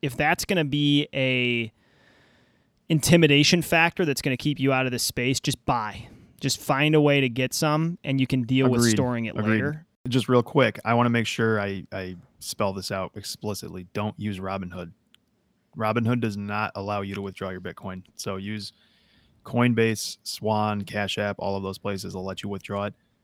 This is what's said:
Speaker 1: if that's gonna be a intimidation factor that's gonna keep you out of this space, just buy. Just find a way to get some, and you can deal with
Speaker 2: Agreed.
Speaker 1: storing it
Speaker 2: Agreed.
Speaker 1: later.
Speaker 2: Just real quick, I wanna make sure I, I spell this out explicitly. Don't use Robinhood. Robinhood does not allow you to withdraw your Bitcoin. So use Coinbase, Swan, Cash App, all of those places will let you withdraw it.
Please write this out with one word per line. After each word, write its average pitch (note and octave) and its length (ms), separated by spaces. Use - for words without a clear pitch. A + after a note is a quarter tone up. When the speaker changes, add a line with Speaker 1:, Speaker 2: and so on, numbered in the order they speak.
Speaker 1:
if B2+ 160
that's D3 280
gonna E3+ 200
be C#3+ 480
a B2 580
intimidation D#3+ 720
factor E3+ 440
that's C#3 160
gonna C3 160
keep D3 220
you C3+ 140
out C3 120
of B2+ 60
this B2 120
space, B2+ 360
just - 260
buy. A2 420
Just - 180
find D3 360
a D3+ 60
way C#3+ 200
to C3 80
get B2+ 240
some, D#3+ 500
and C3+ 160
you C3 80
can C3 160
deal C3 260
with A#2+ 120
Speaker 2:
Agreed. A#2 100
Speaker 1:
storing A#2 340
it - 120
Speaker 2:
Agreed. G#2+ 180
Speaker 1:
later. D3 300
Speaker 2:
Just B2 220
real B2 140
quick, A#2+ 420
I A2+ 80
wanna A#2+ 160
make A#2 180
sure A2 320
I, G2 320
I F#2 240
spell - 340
this F#2+ 180
out F#2+ 240
explicitly. F#2 760
Don't G#2 260
use G2+ 200
Robinhood. F#2 520
Robinhood A2+ 440
does A2 160
not G#2 380
allow G2+ 260
you G2 140
to G2+ 60
withdraw G2 280
your F#2 120
Bitcoin. F#2 420
So G2 220
use G2+ 360
Coinbase, A2+ 800
Swan, G#2+ 580
Cash G2+ 360
App, G#2 220
all G2 160
of G2 80
those F#2+ 140
places F#2+ 380
will F#2 100
let F#2+ 180
you G#2 60
withdraw G2+ 360
it. G#2 80